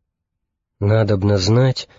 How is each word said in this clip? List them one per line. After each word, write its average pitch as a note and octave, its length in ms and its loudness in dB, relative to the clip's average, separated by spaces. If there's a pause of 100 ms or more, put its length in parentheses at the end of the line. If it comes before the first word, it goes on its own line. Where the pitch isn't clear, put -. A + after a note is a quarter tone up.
(800)
Надобно G#2 580 0
знать, A#2 520 0 (100)